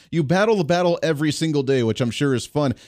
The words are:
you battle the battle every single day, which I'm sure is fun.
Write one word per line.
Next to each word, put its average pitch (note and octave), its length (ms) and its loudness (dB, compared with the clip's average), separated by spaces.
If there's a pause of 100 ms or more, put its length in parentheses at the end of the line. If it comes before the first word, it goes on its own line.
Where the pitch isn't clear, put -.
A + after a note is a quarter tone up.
(100)
you E3 120 0
battle F#3+ 340 2
the F#3 80 0
battle F3 380 0
every D3+ 300 0
single D#3 300 -2
day, C3 200 2
which A2 200 0
I'm A#2+ 80 -2
sure C#3 240 0
is A#2+ 100 -2
fun. C#3+ 300 -2 (140)